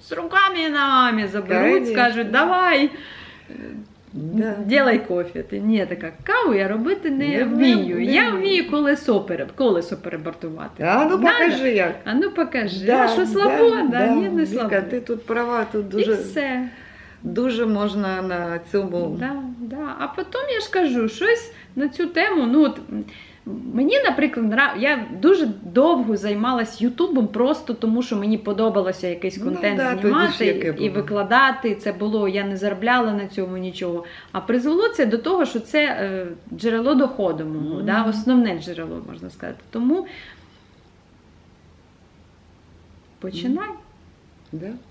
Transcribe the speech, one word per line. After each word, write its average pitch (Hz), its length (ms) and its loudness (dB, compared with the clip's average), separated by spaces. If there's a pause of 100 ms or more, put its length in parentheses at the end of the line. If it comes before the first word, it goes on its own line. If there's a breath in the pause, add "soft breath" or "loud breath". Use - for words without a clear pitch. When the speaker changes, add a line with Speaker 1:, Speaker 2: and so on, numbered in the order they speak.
Speaker 1:
З - 100 -12
руками 359 540 2
і 311 40 0
ногами 254 640 2
заберуть, 185 400 2
Speaker 2:
Конечно. 240 220 2
Speaker 1:
скажуть: 233 360 2
«Давай, 320 600 4 (1200 loud breath)
Speaker 2:
Да. 202 420 -2 (120)
Speaker 1:
ділай 240 400 4
кофе». 175 360 -4
Ти: 202 180 -8
«Ні», 208 260 2
така: 170 260 -8 (100)
«Каву 403 320 2
я 196 140 2
робити 311 420 0
не 277 180 0
Speaker 2:
Я 196 100 0
не 254 60 2
Speaker 1:
вмію. 226 520 4
Speaker 2:
не 240 80 0
Speaker 1:
Я 370 260 4
Speaker 2:
вмію. 403 100 0
Speaker 1:
вмію 381 300 2
колесо 285 500 2
переб-, 175 340 -8
колесо 190 420 0
перебортувати». 160 880 -10
Speaker 2:
А 220 200 2
ну 320 60 2
Speaker 1:
Надо? 370 120 2
Speaker 2:
покажи 269 520 2
як. 175 200 2 (100)
Speaker 1:
А 214 100 -4
ну 339 160 2
покажи. 202 560 -2
Speaker 2:
Да, 254 180 4
Speaker 1:
А 226 40 4
що, 226 120 2
Speaker 2:
да, 359 60 2
Speaker 1:
слабо? 403 440 4
Да, 440 180 0
Speaker 2:
да. 247 180 2
Speaker 1:
ні, 277 220 2
не 339 160 2
Speaker 2:
Віка, - 20 -2 (220)
Speaker 1:
слабо. 196 220 0
Speaker 2:
ти 247 100 -2
тут 233 260 -6
права, 233 460 -2
тут 208 140 -2
Speaker 1:
І - 20 -10
Speaker 2:
дуже, 208 260 2
Speaker 1:
все. 254 540 -4 (540 loud breath)
Speaker 2:
дуже 233 440 -2
можна 202 560 -2
на 175 380 -4 (120)
цьому. 175 480 -2
Speaker 1:
Да, 262 120 -4 (260)
да. 262 400 -10
А 277 80 -6
потім, 392 340 -8 (140)
я 440 60 -2
ж 427 100 -10
кажу, 247 380 2
щось 453 440 0 (240 loud breath)
на 277 120 -2
цю 339 180 -4
тему, 339 460 2
ну, 302 120 8
от, - 160 0 (120)
м, 208 120 -6 (680 loud breath)
мені, 302 300 4
наприклад, 254 420 0
нрав-, 226 320 0
я 254 280 0 (140)
дуже 320 280 6 (140)
довго 240 540 2
займалась 220 640 -2
Ютубом 247 480 2
просто 240 460 0
тому, 226 280 0
що 240 140 -4
мені 214 220 0
подобалося 196 680 0
якийсь 180 300 -6
Speaker 2:
Ну 202 60 -8
Speaker 1:
контент 302 340 -2
Speaker 2:
да, 262 120 0
тоді 196 120 -4
ж 208 60 2
Speaker 1:
знімати 302 380 2
Speaker 2:
яке 196 220 0
Speaker 1:
і 156 40 -2
Speaker 2:
було. 185 180 -2
Speaker 1:
викладати. 214 840 0
Це 202 180 -4
було, 208 360 -2
я 196 160 -2
не 196 120 -4
заробляла 214 560 0
на 202 140 -2
цьому 185 300 -6
нічого. 180 480 -6 (280 loud breath)
А 190 80 -6
призвело 302 480 2
це 285 180 2
до 220 120 0
того, 339 280 2
що 226 140 -4
це, 302 240 0
е, 196 420 -4 (300)
джерело 226 380 0
доходу 196 500 0
мого, 156 320 -6
Speaker 2:
Мгм. 196 100 -4
Speaker 1:
да, 220 160 2
основне 220 560 2
джерело, 165 440 -10 (100)
можна 170 180 -14
сказати. - 280 -14 (120)
Тому 277 360 0 (3000 loud breath)
починай. 247 500 -4 (840)
Speaker 2:
Да. 170 180 -10 (200)